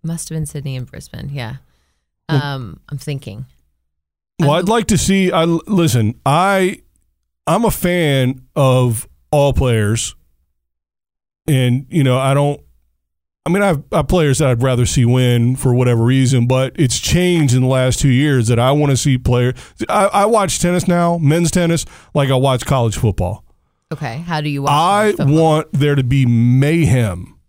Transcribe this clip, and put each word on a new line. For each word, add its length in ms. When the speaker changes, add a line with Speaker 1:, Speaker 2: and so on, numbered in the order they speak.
Speaker 1:
Must 260
have 80
been 100
Sydney 300
and 140
Brisbane, 420
yeah. 240
Speaker 2:
Well, 140
Speaker 1:
Um, 380
I'm 80
thinking. 480
Speaker 2:
well, 120
Speaker 1:
I'm 60
Speaker 2:
I'd 100
like 200
to 100
see, 340
I, 120
listen, 800
I, 540
I'm 180
a 60
fan 720
of 520
all 220
players, 640
and, 440
you 140
know, 140
I 160
don't, 260
I 40
mean, 120
I 60
have, 140
I 60
have 100
players 300
that 100
I'd 140
rather 240
see 180
win 520
for 180
whatever 280
reason, 440
but 320
it's 200
changed 560
in 60
the 80
last 320
two 80
years 400
that 100
I 140
wanna 240
see 220
players. 360
I, 180
I 200
watch 340
tennis 280
now, 300
men's 320
tennis, 340
like 160
I 60
watch 280
college 320
football. 480
Speaker 1:
Okay, 260
how 220
do 80
you 140
watch 100
Speaker 2:
I 280
Speaker 1:
college 60
football? 240
Speaker 2:
want 320
there 200
to 80
be 220
mayhem 1120